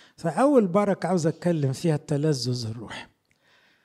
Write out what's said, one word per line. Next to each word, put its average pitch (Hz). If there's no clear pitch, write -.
فأول 214
بركة 190
عاوز 170
أتكلم 151
فيها 156
التلذذ 131
الروحي. 110